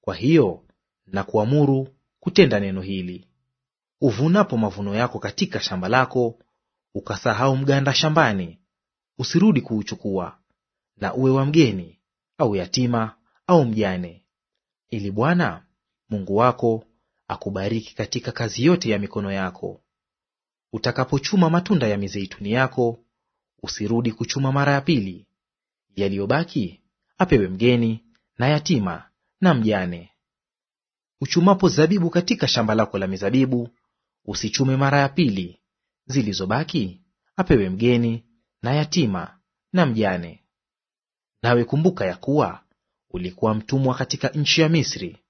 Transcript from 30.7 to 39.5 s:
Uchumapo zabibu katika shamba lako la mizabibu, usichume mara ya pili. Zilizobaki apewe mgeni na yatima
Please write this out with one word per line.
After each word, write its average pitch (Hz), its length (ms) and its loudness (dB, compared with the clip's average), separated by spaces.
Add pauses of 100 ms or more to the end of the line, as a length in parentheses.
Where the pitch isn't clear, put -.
Uchumapo 180 480 4
zabibu 170 400 2
katika 175 380 0
shamba 110 280 0
lako 107 220 0
la 95 100 -2
mizabibu, 120 600 0 (560)
usichume 131 520 -2
mara 139 220 2
ya 139 100 2
pili. 98 500 -2 (460)
Zilizobaki 107 960 -2 (340)
apewe 104 340 2
mgeni 117 560 0 (360)
na 120 120 -2
yatima 143 680 -2 (340)